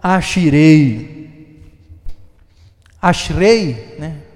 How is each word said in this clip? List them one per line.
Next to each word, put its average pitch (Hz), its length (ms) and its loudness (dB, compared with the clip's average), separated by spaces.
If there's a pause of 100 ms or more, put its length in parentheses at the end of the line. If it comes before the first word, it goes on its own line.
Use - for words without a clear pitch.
Ashrei. 156 1600 0 (1400)
Ashrei, 170 1000 -2
né? 151 180 -12 (200)